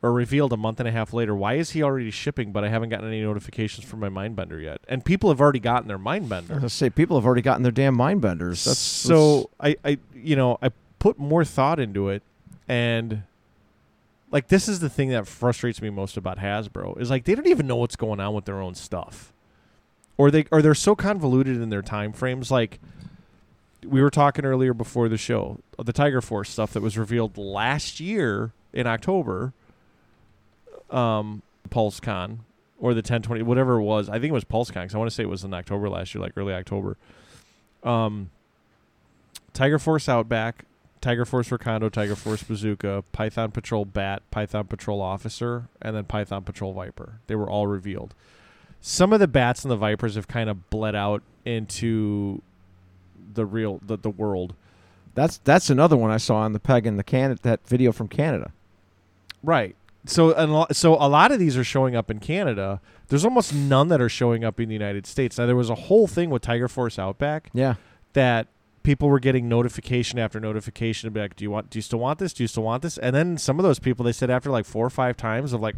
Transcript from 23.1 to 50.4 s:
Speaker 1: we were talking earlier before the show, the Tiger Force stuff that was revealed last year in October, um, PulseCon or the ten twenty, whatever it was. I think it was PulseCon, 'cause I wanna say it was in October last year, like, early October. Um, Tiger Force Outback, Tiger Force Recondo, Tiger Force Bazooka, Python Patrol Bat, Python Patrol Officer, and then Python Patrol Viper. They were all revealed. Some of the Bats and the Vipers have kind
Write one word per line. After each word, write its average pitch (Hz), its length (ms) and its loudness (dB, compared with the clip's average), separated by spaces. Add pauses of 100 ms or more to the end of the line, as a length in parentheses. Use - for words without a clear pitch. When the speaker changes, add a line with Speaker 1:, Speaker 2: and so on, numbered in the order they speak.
Speaker 1:
we 135 200 2
were 143 80 6
talking 143 340 2
earlier 131 300 2
before 117 340 0
the 110 80 0
show, 110 420 -4 (240)
the 117 120 -4
Tiger 139 260 2
Force 101 300 -6
stuff - 240 -4
that 107 80 -4
was 107 160 -4
revealed 110 400 -2
last 104 600 -4
year 131 540 -2 (220)
in 120 120 -2
October, 120 680 -2 (1400)
um, 107 520 -2 (280)
PulseCon 107 680 -4 (400)
or 123 160 0
the 113 80 -2
ten 117 200 -2
twenty, 113 200 -6
whatever 123 360 2
it 107 60 0
was. 104 240 0
I 101 100 -8
think 139 120 -2
it - 20 -2
was 131 120 -2
PulseCon, 113 420 -4
'cause 98 80 -12
I 107 40 -2
wanna 113 120 -2
say 117 120 -6
it 104 80 -4
was 92 140 -8
in 95 100 -10
October 101 340 -6
last 92 260 -8
year, 98 80 -6
like, 90 140 -8
early 98 160 -4
October. 98 440 -6 (840)
Um, 107 480 -2 (1200)
Tiger 143 240 2
Force 156 300 0
Outback, 113 560 -2 (360)
Tiger 120 240 0
Force 120 240 -2
Recondo, 110 420 -2
Tiger 104 260 -4
Force 110 260 -6
Bazooka, 101 720 -4
Python 110 380 -4
Patrol 107 360 -4
Bat, 98 440 -6
Python 107 360 -4
Patrol 101 340 -8
Officer, 117 680 -8 (120)
and 110 160 -8
then 104 80 -6
Python 101 400 -6
Patrol 98 300 -10
Viper. 95 520 -14
They - 100 -6
were 104 120 -4
all 104 180 -2
revealed. 101 480 -6 (680)
Some 185 300 4
of 214 80 6
the 190 80 6
Bats 123 360 2
and 135 60 -2
the 120 60 0
Vipers 107 400 -2
have 107 120 -6
kind 113 220 -2